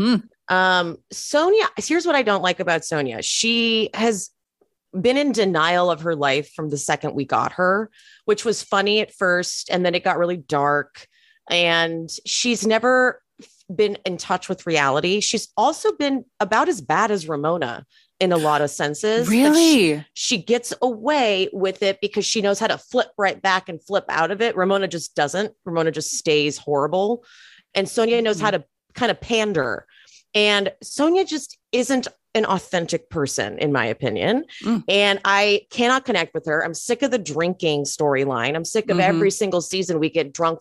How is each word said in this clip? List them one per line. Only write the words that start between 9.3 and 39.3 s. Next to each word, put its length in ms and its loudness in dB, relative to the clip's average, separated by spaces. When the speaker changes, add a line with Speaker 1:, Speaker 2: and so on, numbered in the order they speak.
Speaker 2:
and 160 0
then 100 2
it 100 -2
got 120 2
really 220 0
dark. 680 -2
And 580 0
she's 420 -2
never 540 2
been 320 0
in 100 -6
touch 320 -4
with 180 -6
reality. 540 2
She's 360 -4
also 360 0
been 320 -2
about 300 0
as 100 -4
bad 300 0
as 180 -4
Ramona 560 -4
in 120 2
a 40 4
lot 240 2
of 100 0
senses. 580 -2
But 20 0
Speaker 1:
Really? 240 6
Speaker 2:
she, 500 4
she 240 -2
gets 440 -2
away 720 0
with 320 -2
it 160 0
because 260 -2
she 140 0
knows 180 2
how 80 -2
to 120 0
flip 380 -2
right 240 0
back 280 0
and 120 -12
flip 280 -4
out 240 0
of 100 -6
it. 140 -2
Ramona 320 0
just 260 -8
doesn't. 380 -2
Ramona 280 0
just 200 -6
stays 460 0
horrible. 640 -2
And 120 0
Sonja 340 0
knows 200 -2
how 100 0
Speaker 1:
Mm-hmm. 120 -2
Speaker 2:
to 40 -20
kind 180 0
of 80 -4
pander. 640 -2
And 380 2
Sonja 460 0
just 300 -8
isn't 380 0
an 100 2
authentic 640 -4
person, 500 -4
in 140 0
my 140 0
opinion. 580 -2
Speaker 1:
Mm. 260 -2
Speaker 2:
And 360 2
I 460 2
cannot 340 0
connect 300 -2
with 120 -6
her. 180 0
I'm 100 -6
sick 280 -4
of 80 0
the 80 0
drinking 680 -2
storyline. 680 0
I'm 120 -4
sick 240 -4
of 80 2
Speaker 1:
Mm-hmm. 20 2
Speaker 2:
every 300 4